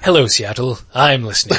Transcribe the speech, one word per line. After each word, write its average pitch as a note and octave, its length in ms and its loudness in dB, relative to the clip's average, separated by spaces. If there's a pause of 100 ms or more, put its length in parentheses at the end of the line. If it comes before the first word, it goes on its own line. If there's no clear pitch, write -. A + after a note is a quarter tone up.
Hello, E3 240 4
Seattle. A2 520 -4 (160)
I'm C3+ 300 2
listening. G#2+ 340 -2